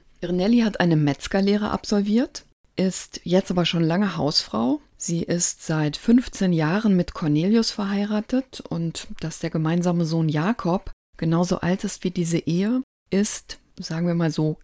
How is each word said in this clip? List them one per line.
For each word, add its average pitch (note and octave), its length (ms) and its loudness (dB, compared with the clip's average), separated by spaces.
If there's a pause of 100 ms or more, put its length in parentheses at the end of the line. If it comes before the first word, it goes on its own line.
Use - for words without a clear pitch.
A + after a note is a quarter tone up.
(200)
Ihre F3+ 140 -4
Nelly G3+ 260 4
hat A3 220 2
eine E3+ 160 4
Metzgerlehre G3 760 0
absolviert, G#3 720 0 (320)
ist - 480 -4
jetzt F3+ 260 2
aber F3+ 160 0
schon E3+ 180 0
lange F3 340 0
Hausfrau. A3 640 -2 (160)
Sie E3+ 260 -4
ist - 420 -2
seit D#3 300 0
fünfzehn A#3 560 2
Jahren F#3 460 2
mit F3 160 -2
Cornelius F3 580 2
verheiratet G#3 880 -4
und - 480 -6 (140)
dass D#3+ 180 -8
der E3 120 -6
gemeinsame E3+ 520 2
Sohn D#3+ 240 0
Jakob E3+ 640 -2 (240)
genauso E3+ 460 0
alt F3+ 240 0
ist - 180 -8
wie F3+ 80 -2
diese E3+ 280 0
Ehe, G#3 440 0 (260)
ist, - 480 -2 (220)
sagen E3+ 260 -4
wir F3 100 0
mal E3 160 2
so, D#3 320 0